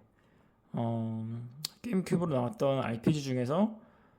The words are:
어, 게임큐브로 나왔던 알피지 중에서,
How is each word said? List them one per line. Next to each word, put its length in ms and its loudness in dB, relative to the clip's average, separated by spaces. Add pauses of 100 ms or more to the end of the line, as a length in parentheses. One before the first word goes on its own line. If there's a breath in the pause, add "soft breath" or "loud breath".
(760 soft breath)
어, 760 -2 (320)
게임큐브로 540 0
나왔던 500 2
알피지 380 2
중에서, 520 2 (440 loud breath)